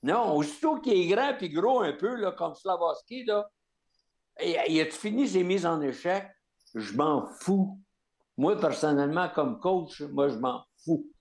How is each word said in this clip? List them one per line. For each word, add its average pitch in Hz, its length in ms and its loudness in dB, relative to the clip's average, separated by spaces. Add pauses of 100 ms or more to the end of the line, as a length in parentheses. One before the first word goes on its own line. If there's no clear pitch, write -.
Non, 180 320 2
aussitôt 262 440 0
qu'il 240 140 2
est 180 220 4
grand 269 220 2
puis 175 120 -6
gros 220 320 2
un 147 120 0
peu, 214 220 -2
là, 202 180 -2
comme 165 220 -4
Slavoski, 185 680 -4
là, 208 220 0 (920)
et, 170 180 0 (120)
il 160 120 4
a 156 40 2
fini 214 420 -2
ses 185 160 2
mises 180 220 0
en 165 160 0
échec, 175 440 -2 (500)
je 104 220 -8
m'en 147 280 2 (140)
fous. 190 380 0 (580)
Moi, 165 240 2
personnellement, 151 680 2
comme 131 300 -2
coach, 180 420 -2
moi, 139 260 0
je 127 100 0
m'en 123 260 -4 (200)
fous. 160 220 0 (160)